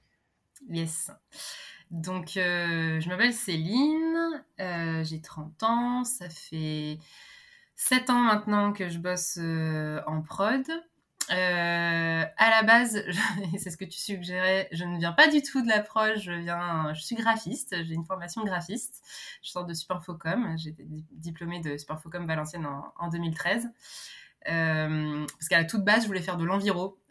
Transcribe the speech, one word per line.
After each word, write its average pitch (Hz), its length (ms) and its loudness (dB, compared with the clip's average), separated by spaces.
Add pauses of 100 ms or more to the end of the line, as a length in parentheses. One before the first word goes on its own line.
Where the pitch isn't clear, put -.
(680)
Yes. 165 420 -2 (800)
Donc, 170 460 -4
euh, 170 640 2
je 170 80 0
m'appelle 214 240 4
Céline, 302 1120 2 (160)
euh, 165 440 -2
j'ai 160 160 -6
trente 156 420 -12
ans, 233 420 2
ça - 240 -4
fait 156 720 -4 (760)
sept 254 360 2
ans 247 100 6
maintenant 208 520 4
que 190 160 -2
je 170 100 -6
bosse, 180 420 -2
euh, 160 680 0
en 156 140 -2
prod. 220 420 0 (720)
Euh, 170 920 2 (120)
à 226 140 8
la 220 140 6
base, 226 400 6
<laughs> - 40 -10
je, 190 460 -2
et - 40 -2
c'est 180 120 -6
ce 165 60 -8
que 190 80 -8
tu - 140 -12
suggérais, 185 720 0
je 170 120 -4
ne 175 140 -2
viens 190 140 0
pas 302 160 8
du 294 140 4
tout 269 200 -2
de 233 60 0
la 214 120 4
prod, 214 380 0
je 180 140 -6
viens, 170 600 -2
je 156 80 -10
suis 233 140 -6
graphiste, 220 580 -2 (100)
j'ai 165 100 -6
une 165 100 -4
formation 180 400 -6
graphiste, 185 600 -6 (380)
je - 80 -14
sors 180 140 -6
de 175 80 -8
Supinfocom, 165 880 -4
j'ai 160 120 -8
été 156 140 -16
di-, 156 280 -12
diplômée 170 480 -8
de 147 160 -4
Supinfocom 160 500 -8
Valenciennes 156 400 -4
en, 143 320 -8
en 170 100 -6
deux 170 100 -2
mille 165 160 -2
treize, 226 340 -2 (800)
euh, 156 800 0
parce - 220 -6
qu'à 175 100 6
la 165 60 6
toute 196 200 0
base, 214 180 6
je 220 60 0
voulais 185 140 0
faire 175 140 -4
de 165 80 0
l'enviro 190 540 0 (120)